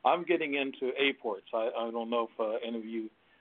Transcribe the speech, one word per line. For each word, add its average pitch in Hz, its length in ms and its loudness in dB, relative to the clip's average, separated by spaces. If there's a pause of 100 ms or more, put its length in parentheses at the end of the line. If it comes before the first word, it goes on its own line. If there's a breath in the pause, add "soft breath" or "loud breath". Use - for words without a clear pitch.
I'm 165 200 4
getting 156 300 2
into 135 460 0
aports. 120 540 0
I, 113 240 2
I 117 140 -2
don't 117 180 -4
know 117 200 2
if, - 100 -6
uh, 110 260 0
any 117 100 -4
of 110 80 -6
you, 110 240 -4 (320 soft breath)